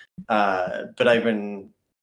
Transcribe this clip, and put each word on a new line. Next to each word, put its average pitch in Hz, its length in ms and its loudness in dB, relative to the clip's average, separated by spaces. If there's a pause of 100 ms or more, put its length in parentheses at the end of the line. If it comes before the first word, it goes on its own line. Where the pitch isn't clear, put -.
(280)
uh, 98 560 0 (120)
but 117 120 2
I've 113 160 4
been 104 460 -4 (320)